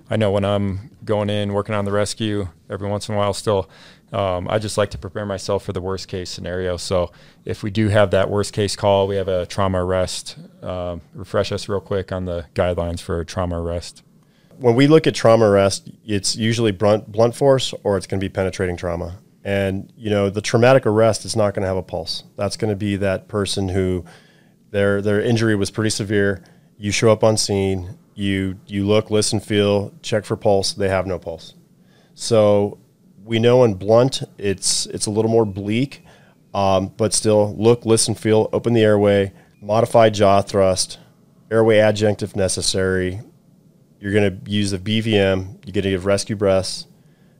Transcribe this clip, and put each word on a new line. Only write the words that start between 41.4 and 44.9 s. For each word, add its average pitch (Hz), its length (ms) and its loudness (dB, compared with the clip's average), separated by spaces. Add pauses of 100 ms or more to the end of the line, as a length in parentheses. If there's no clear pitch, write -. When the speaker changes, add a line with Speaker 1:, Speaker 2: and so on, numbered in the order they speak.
Speaker 2:
airway 110 280 4
adjunct 107 440 2
if 101 140 -8
necessary. 95 840 -2 (800)
You're 101 120 -6
gonna 101 340 2
use 104 240 -2
the 98 80 -4
B 107 220 -2